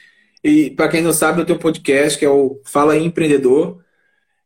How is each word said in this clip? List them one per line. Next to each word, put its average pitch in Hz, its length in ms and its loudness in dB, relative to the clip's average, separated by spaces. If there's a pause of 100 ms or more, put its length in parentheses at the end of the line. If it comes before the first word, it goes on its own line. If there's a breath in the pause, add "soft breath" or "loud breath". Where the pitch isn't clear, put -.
(440 soft breath)
E 151 280 2
pra 156 180 -2
quem 165 120 -2
não 165 120 0
sabe, 160 260 0
eu 160 60 -4
tenho 170 120 -2
um - 40 -12
podcast 151 580 -2
que 151 60 -2
é 143 40 2
o 139 360 0
Fala 147 280 0
Aí 156 120 0
Empreendedor. 147 760 0 (640 soft breath)